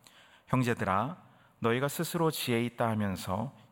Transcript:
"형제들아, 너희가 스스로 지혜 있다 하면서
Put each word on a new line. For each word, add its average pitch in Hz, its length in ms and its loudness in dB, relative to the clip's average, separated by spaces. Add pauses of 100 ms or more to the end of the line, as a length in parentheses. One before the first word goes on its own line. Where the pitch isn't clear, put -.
(480)
"형제들아, 117 680 0 (440)
너희가 123 280 2
스스로 165 420 0
지혜 120 360 0
있다 117 240 -2
하면서 104 640 -2 (180)